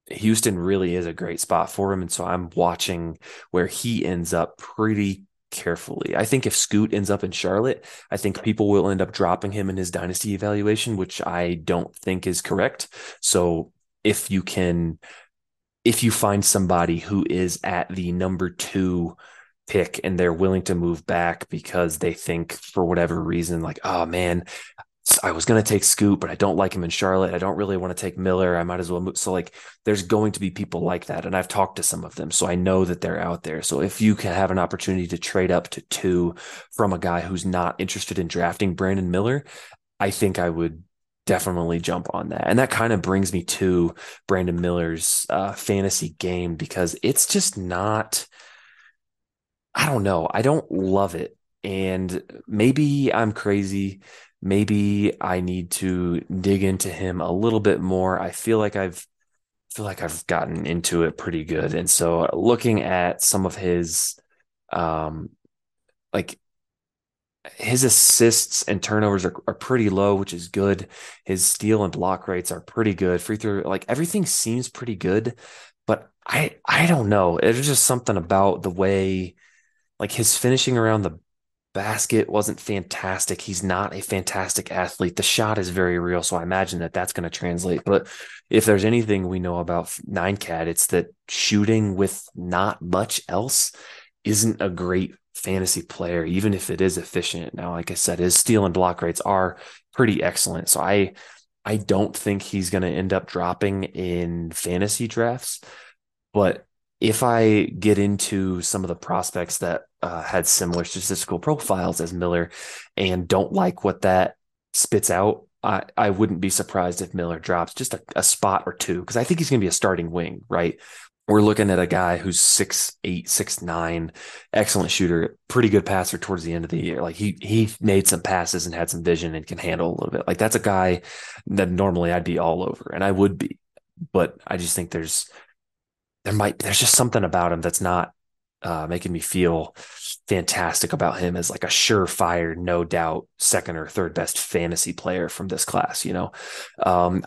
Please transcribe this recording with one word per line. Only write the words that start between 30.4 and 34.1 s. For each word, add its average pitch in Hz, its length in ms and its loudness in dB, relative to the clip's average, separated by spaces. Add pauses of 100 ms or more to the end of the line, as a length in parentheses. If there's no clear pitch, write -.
be 98 100 -2
people 90 320 -6
like 87 240 -2
that. 87 180 -6
And 95 100 -4
I've 92 140 0
talked - 280 -2
to 90 60 -8
some 85 220 -2
of 80 100 -14
them, 80 160 -8
so - 160 0
I 87 100 0
know 92 280 4
that 87 160 -2
they're 85 180 -4
out 85 240 -4
there. 78 200 -6
So - 180 -2
if 98 220 -2
you 107 120 8